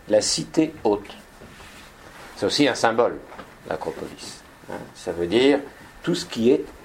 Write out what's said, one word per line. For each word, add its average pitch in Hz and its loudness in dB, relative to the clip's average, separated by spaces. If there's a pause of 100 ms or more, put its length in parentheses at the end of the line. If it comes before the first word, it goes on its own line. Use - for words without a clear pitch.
la 104 6
cité 156 0 (100)
haute. 104 0 (1200)
C'est - -2
aussi 139 2
un 117 0
symbole, 113 2 (500)
l'Acropolis. - -10 (280)
Hein, 90 -10 (160)
ça - -8
veut 85 -2
dire 127 4 (420)
tout 170 -2
ce - -6
qui 120 2
est 151 4 (200)